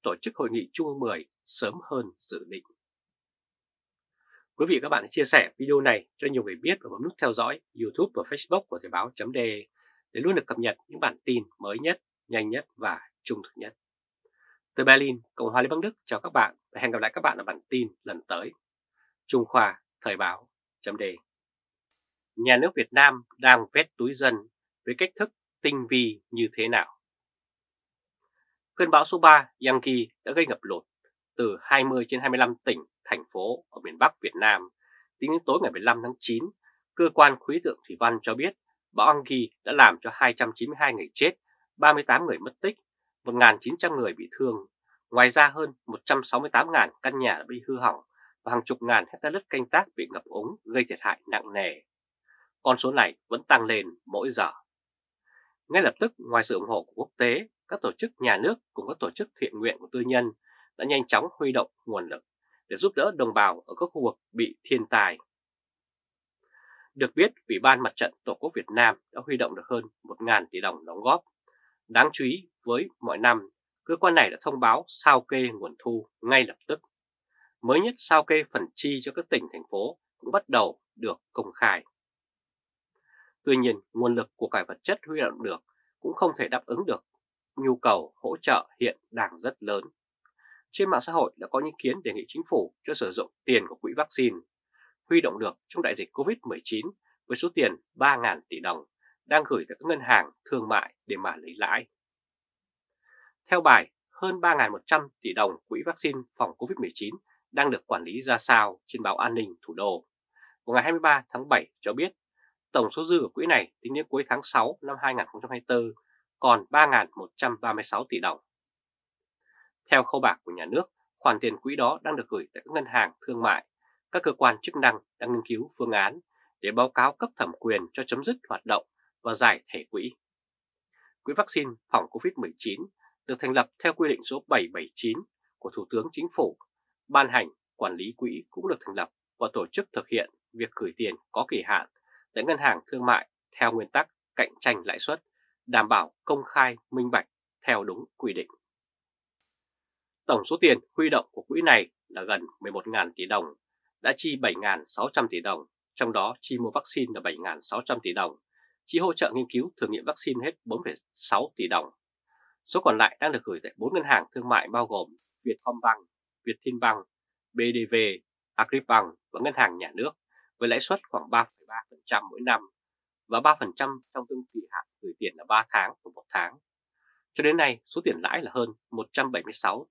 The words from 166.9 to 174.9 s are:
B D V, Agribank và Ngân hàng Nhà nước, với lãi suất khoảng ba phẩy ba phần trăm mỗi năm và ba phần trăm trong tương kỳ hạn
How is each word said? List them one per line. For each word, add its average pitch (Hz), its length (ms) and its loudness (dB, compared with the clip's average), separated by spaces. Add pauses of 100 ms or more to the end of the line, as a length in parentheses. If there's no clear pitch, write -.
B 117 80 -4
D 117 320 -2
V, - 20 0 (600)
Agribank 113 600 2 (180)
và - 120 -10
Ngân 147 120 -4
hàng 95 220 2
Nhà 87 160 -10
nước, 143 160 -6 (480)
với 120 100 -2
lãi 117 120 0
suất - 280 -2
khoảng 80 220 -8
ba 117 140 2
phẩy - 240 -16
ba 110 80 -14 (140)
phần 120 140 -20
trăm 104 260 -2
mỗi 98 100 -18
năm 120 200 0 (680)
và 117 120 0
ba 151 200 6
phần - 160 -6
trăm 135 120 -2 (260)
trong 131 140 -10
tương 127 240 -10
kỳ 113 80 -10 (100)
hạn 92 160 -10 (160)